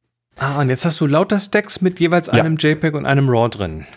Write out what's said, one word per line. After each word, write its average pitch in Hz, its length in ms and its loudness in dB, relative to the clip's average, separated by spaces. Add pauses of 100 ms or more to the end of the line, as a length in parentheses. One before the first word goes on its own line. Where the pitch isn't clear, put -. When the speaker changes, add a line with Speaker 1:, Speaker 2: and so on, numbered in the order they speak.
(400)
Speaker 1:
Ah, 139 200 -2
und 135 80 2
jetzt 131 160 -2
hast 165 160 -2
du 160 60 2
lauter 180 340 2
Stacks - 400 -2
mit 180 180 0
jeweils 170 300 0
Speaker 2:
Ja. - 60 4
Speaker 1:
einem 160 220 2
J 151 240 0
peg 156 140 0
und 139 120 -6
einem 139 220 2
raw 117 200 2
drin. 85 380 -6 (100)